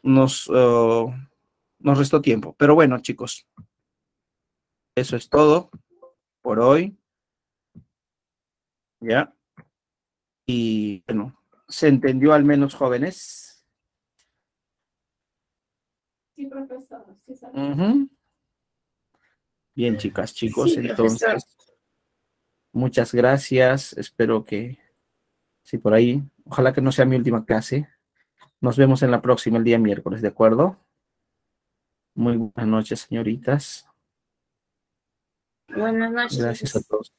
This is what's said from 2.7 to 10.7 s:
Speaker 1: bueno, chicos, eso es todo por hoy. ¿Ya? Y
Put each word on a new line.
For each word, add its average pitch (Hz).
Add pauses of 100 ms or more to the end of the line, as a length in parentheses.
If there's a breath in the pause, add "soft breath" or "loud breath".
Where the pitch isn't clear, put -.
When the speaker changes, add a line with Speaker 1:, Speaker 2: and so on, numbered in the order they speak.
Speaker 1:
bueno, 143
chicos, - (1500)
eso 127
es -
todo 151 (720)
por 113
hoy. 156 (2000)
¿Ya? 117 (1160)
Y 110